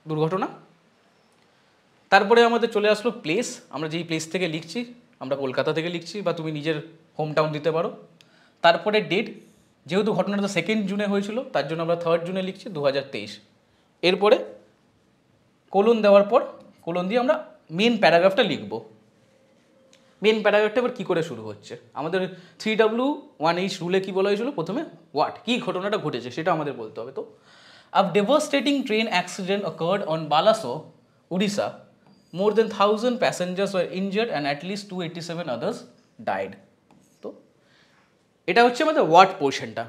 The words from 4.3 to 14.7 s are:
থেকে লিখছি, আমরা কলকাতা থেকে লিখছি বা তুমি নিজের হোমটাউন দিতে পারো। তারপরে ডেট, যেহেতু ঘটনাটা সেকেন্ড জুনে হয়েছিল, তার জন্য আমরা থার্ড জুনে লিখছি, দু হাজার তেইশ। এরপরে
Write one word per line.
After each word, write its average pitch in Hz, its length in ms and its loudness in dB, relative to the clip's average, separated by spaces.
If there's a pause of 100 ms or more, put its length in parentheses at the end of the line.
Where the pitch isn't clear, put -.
থেকে 180 160 -2
লিখছি, 160 460 -8 (260)
আমরা 131 160 -4
কলকাতা 135 380 0
থেকে 160 160 -2
লিখছি 175 320 -8
বা 170 120 -2
তুমি 160 180 -6
নিজের 151 380 -4 (300)
হোমটাউন 156 320 0
দিতে 151 200 -2
পারো। 165 260 -4 (640)
তারপরে 180 400 4
ডেট, 180 300 -2 (540)
যেহেতু 196 280 0
ঘটনাটা 196 340 0
সেকেন্ড 202 400 -2
জুনে 202 180 -2
হয়েছিল, 202 380 -2
তার 151 240 -2
জন্য 160 140 -4
আমরা 165 140 0
থার্ড 170 300 0
জুনে 185 160 -4
লিখছি, 190 280 -10
দু 156 140 -6
হাজার 135 280 2
তেইশ। 104 280 -10 (640)
এরপরে 208 440 2 (1300)